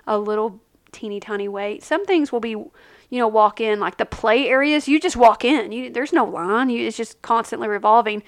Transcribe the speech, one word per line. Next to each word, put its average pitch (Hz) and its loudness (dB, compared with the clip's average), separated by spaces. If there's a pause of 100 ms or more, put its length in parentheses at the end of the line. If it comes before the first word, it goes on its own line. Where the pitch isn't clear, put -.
a 214 0
little 214 -4 (320)
teeny 202 -10
tiny 202 -6
wait. 202 -8
Some 370 -4
things 339 0
will 240 -2
be, 226 -6
you 214 -10 (400)
know, 247 0
walk 214 2
in, 214 0
like 185 -4
the - -2
play 226 0
areas, 277 2
you 294 4
just 339 -2
walk 233 6
in. 240 0
You, 247 -10
there's 247 -4
no 277 4
line. 208 -2
You, 233 -2
it's 220 -6
just - -10
constantly 226 -2
revolving. 214 2